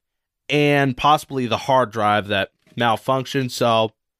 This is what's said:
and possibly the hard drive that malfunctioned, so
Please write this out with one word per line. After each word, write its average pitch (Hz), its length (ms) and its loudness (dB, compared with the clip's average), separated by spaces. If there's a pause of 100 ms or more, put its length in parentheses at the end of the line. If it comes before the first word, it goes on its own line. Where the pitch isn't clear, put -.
(500)
and 143 440 2
possibly 143 520 0
the 110 100 -2
hard 127 340 0
drive 104 380 0
that 98 220 -2 (260)
malfunctioned, 123 720 -2
so 113 420 0 (280)